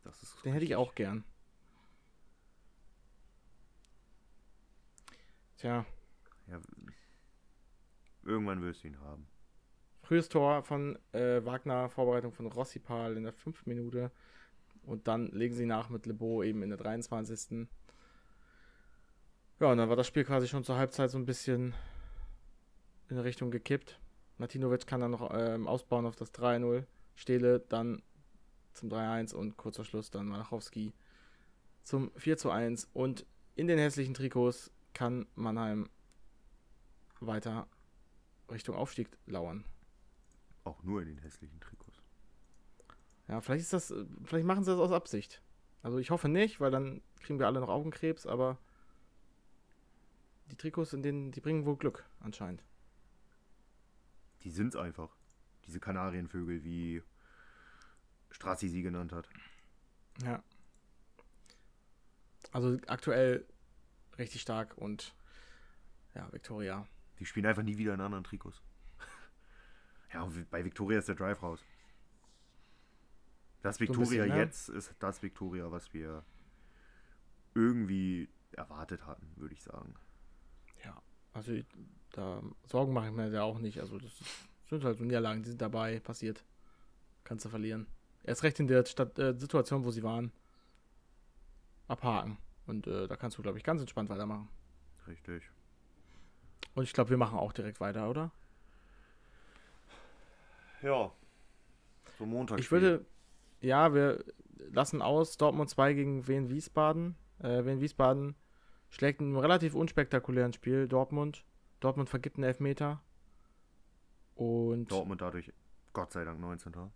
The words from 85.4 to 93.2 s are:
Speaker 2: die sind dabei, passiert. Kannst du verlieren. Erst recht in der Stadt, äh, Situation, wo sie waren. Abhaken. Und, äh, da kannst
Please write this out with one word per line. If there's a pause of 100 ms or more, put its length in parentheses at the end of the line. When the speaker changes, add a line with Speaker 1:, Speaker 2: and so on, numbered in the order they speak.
Speaker 2:
die
sind
dabei,
passiert. (800)
Kannst
du
verlieren. (360)
Erst
recht
in
der
Stadt,
äh,
Situation,
wo
sie
waren. (1600)
Abhaken. (300)
Und,
äh,
da
kannst